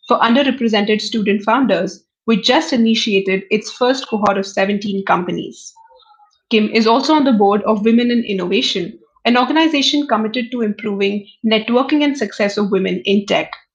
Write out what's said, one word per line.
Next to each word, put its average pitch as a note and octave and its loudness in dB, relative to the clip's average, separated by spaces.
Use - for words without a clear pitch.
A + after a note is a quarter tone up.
for B3 2
underrepresented A3+ 2
student G3+ -2
founders, G3+ 0
which A3+ 0
just D4 2
initiated G#3 0
its G#3+ -2
first C4 -2
cohort G3+ 0
of F#3+ -2
seventeen G3 -2
companies. F3 -4
Kim G#3+ 2
is A3 2
also C4+ 2
on D4+ 4
the C4+ 4
board G3+ 4
of G#3+ 0
Women A#3 4
in A#3+ 0
Innovation, F#3+ -4
an A#3+ 2
organization C#4+ 0
committed A3+ -2
to A#3+ -4
improving G3+ -4
networking A#3+ 2
and C#4 0
success G#3 -4
of G#3 0
women F#3 -2
in G3+ 2
tech D#3+ -2